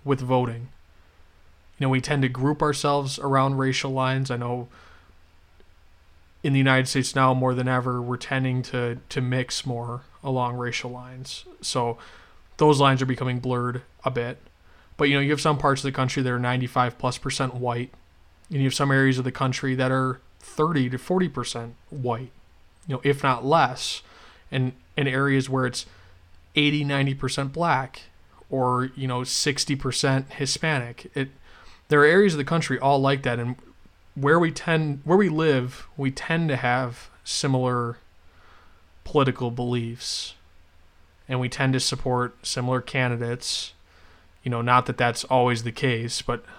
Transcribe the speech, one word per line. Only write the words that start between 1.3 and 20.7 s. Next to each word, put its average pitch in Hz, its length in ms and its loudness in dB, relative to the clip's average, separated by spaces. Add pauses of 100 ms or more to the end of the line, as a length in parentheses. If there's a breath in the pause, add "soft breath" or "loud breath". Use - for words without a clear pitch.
You 139 60 0
know, 131 40 2
we 131 120 2
tend 143 220 0
to 127 60 2
group 131 320 -2
ourselves 143 560 0
around 135 400 2
racial 131 340 -2
lines. 131 380 0
I 123 80 -4
know 123 300 -6 (1800 loud breath)
in 143 100 2
the 135 60 4
United 131 280 4
States - 280 -2
now 131 180 4
more 127 200 2
than 127 140 -2
ever, 127 340 0
we're 123 160 -4
tending 131 460 -2
to, 120 340 -4 (120)
to - 120 -4
mix 127 440 -2
more 120 360 -6 (220)
along 123 340 -2
racial 120 340 -6
lines. 127 540 -14 (160)
So 117 360 -2 (600 loud breath)
those 151 240 6
lines 131 200 6
are 131 60 0
becoming 127 320 -4
blurred 123 440 -4 (200)
a 131 80 -2
bit. 120 260 -4 (600 soft breath)
But, 143 120 2
you 143 60 4
know, 139 60 2
you 139 100 2
have 147 100 2
some 151 160 2
parts 135 240 2
of - 20 -6
the 131 120 -4
country 131 260 -2
that 127 100 0
are 123 60 0
ninety-five 123 640 0
plus 127 180 -2
percent 127 380 -4
white, 123 360 -4 (580)
and 143 100 -2
you 135 60 4
have 131 80 2
some 139 180 0
areas 135 260 4
of 127 60 -2
the 127 80 -2
country 131 420 -2
that 131 180 0
are 131 300 -2 (180)
thirty 151 520 0